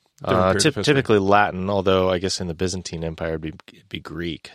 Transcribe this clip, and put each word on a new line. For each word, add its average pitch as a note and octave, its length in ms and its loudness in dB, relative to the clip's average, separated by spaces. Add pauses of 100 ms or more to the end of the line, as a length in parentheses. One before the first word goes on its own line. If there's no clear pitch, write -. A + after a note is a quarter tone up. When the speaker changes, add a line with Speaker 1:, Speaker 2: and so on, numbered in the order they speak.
(180)
Speaker 1:
Different F#2+ 200 0
Speaker 2:
Uh, F#2 40 4
Speaker 1:
period F#2+ 140 4
of F#2+ 60 0
Speaker 2:
typ-, D3+ 140 2
Speaker 1:
history. A#2+ 180 2
Speaker 2:
typically A2+ 240 4
Latin, F#2+ 520 2
although F#2+ 400 2
I F#2 80 0
guess F#2 220 -4
in F#2 60 -6
the E2+ 80 -6
Byzantine F2 500 -6
Empire E2 260 -6
it'd D#2+ 100 -6
be, D#2 140 -8 (140)
it'd - 200 -20
be - 120 -10
Greek. D#2+ 540 -10